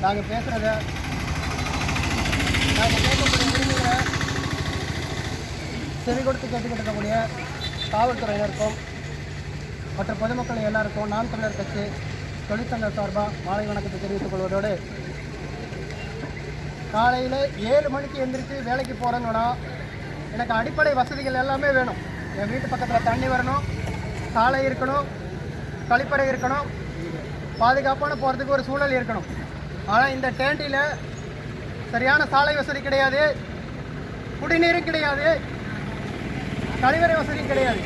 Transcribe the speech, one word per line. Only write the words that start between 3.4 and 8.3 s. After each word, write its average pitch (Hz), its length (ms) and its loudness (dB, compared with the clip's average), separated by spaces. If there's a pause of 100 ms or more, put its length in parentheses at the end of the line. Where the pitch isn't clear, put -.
உரிமைகளை 262 400 4 (2000)
செவி 247 180 0
கொடுத்து 254 240 0
கேட்டுக்கிட்டு 233 340 -2
இருக்கக்கூடிய 214 340 -2 (800)
காவல்துறையினருக்கும் 214 800 2 (1200)